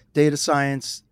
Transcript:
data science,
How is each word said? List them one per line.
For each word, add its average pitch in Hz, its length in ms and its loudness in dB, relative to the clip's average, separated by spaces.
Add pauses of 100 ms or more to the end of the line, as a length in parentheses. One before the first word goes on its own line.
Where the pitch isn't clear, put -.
(140)
data 147 240 4
science, 139 640 -2 (100)